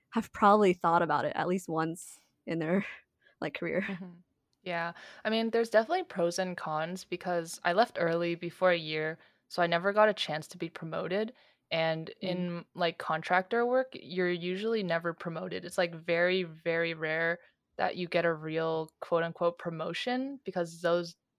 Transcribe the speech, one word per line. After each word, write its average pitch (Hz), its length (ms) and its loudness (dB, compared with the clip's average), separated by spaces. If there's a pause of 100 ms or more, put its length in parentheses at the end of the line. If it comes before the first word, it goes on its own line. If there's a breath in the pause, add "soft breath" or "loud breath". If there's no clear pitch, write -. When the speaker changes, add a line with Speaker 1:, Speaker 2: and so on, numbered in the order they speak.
(100 soft breath)
Speaker 1:
have - 220 -4
probably 202 420 6
thought 170 280 4
about 147 240 2
it - 100 -4
at - 120 0
least 185 200 -2
once 160 500 -4 (280)
in 165 120 -2
their, 170 280 0 (280 loud breath)
<laughs> - 260 -20
like, 151 140 -4
career. 180 340 -2
Speaker 2:
Mm-hmm. 185 220 -8 (520)
Yeah. 170 300 -4 (320 loud breath)
I 214 60 -2
mean, 226 200 0
there's 226 200 2
definitely 294 340 4
pros 175 340 -2
and 185 180 -4
cons 160 480 -4
because 175 600 -4
I 175 100 4
left 220 260 2
early 170 340 2
before 175 360 2
a 175 80 6
year, 156 400 -4 (300 soft breath)
so - 140 0
I 170 40 6
never 170 260 2
got 214 160 8
a 208 60 4
chance 156 340 -4
to 180 100 -16
be 170 120 -4
promoted. 165 640 -4 (360 soft breath)
And 160 400 0 (120)
Speaker 1:
Mm. 180 260 -2
Speaker 2:
in, 170 160 -6 (100)
like, 170 240 0
contractor 185 680 0
work, 262 280 0
you're 180 360 -2
usually 190 520 -2
never 170 300 0
promoted. 175 520 -6
It's, 175 140 -6
like, 175 160 2
very, 175 500 2
very 165 500 -2
rare 160 460 -2 (360 soft breath)
that - 200 0
you 180 120 -4
get 170 160 2
a 170 80 4
real 160 580 -2 (100)
quote 165 240 2
unquote 170 340 -2
promotion 240 840 -4
because 170 360 -4
those 170 360 0 (220)